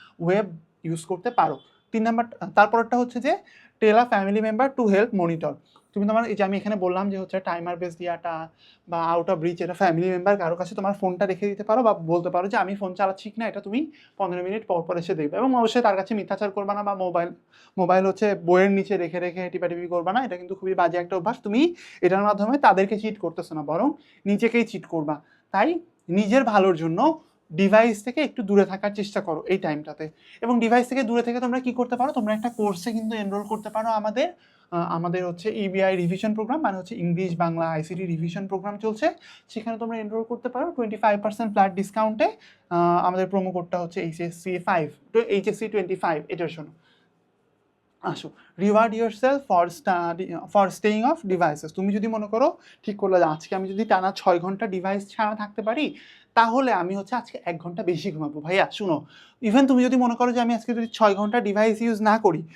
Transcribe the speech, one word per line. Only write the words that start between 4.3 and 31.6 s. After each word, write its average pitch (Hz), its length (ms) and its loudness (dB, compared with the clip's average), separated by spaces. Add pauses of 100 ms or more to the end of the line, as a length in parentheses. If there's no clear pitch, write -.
member 226 200 2 (100)
to 247 40 0 (120)
help 226 160 4 (100)
monitor। 165 340 -2 (400)
তুমি 208 140 0
তোমার 220 180 2
এই 214 100 -4
যে 202 80 0
আমি 196 120 -2
এখানে 202 200 -4
বললাম 185 340 0
যে 196 80 -6
হচ্ছে 190 220 -6
টাইমার 175 360 -6
বেস 170 220 -8
দিয়াটা 170 500 -8 (400)
বা 170 280 0
out 170 180 0
of 165 100 -2
reach, 175 200 -2
এটা 175 100 -6
ফ্যামিলি 175 360 2
মেম্বার 185 260 2
কারো 170 200 -2
কাছে 180 180 -6
তোমার 202 180 -2
ফোনটা 190 340 -2
রেখে 185 200 -2
দিতে 202 180 -4
পারো 220 180 2
বা 214 120 6
বলতে 170 360 0
পারো 180 180 0
যে, 226 80 -2
"আমি 196 200 0
ফোন 190 180 -6
চালাচ্ছি 196 360 -2
কিনা 226 180 -6
এটা 196 120 -8
তুমি 247 300 -4 (280)
পনেরো 180 240 -2
মিনিট 208 240 -6
পর 170 160 0
পর 175 140 -4
এসে 175 180 -2
দেখবে।" 156 220 -2
এবং 254 200 2
অবশ্যই 233 260 2
তার 202 140 4
কাছে 196 180 -4
মিথ্যাচার 202 360 -4
করবা 202 240 -4
না 208 80 -4
বা 202 120 -4
মোবাইল, 175 340 -2 (500)
মোবাইল 185 280 4
হচ্ছে 196 280 0
বইয়ের 180 360 4
নিচে 196 260 0
রেখে 175 240 -4
রেখে 180 300 -6
টিপাটিপি 175 360 -4
করবা 175 260 -2
না, 254 120 0
এটা 180 120 -6
কিন্তু 180 180 -12
খুবই 190 200 -4
বাজে 175 240 2
একটা 175 180 -4
অভ্যাস। 202 260 -2
তুমি 269 320 2 (260)
এটার 185 220 4
মাধ্যমে 208 360 2
তাদেরকে 202 400 4
চিট 214 200 -6
করতেছো 165 360 -8
না, 151 80 -6
বরং 175 300 0 (340)
নিজেকেই 226 380 2
চিট 190 220 -8
করবা। 151 340 -4 (300)
তাই 302 300 2 (280)
নিজের 208 360 2
ভালোর 190 320 4
জন্য 185 440 0 (320)
ডিভাইস 208 520 4
থেকে 254 160 -4
একটু 262 220 -4
দূরে 196 220 4
থাকার 202 300 -4
চেষ্টা 208 260 -4
করো 160 220 -6
এই 190 160 -2
টাইমটাতে। 156 520 -6 (300)
এবং 233 200 2
ডিভাইস 240 280 4
থেকে 262 140 -2
দূরে 233 200 0
থেকে 240 180 -2
তোমরা 247 200 -2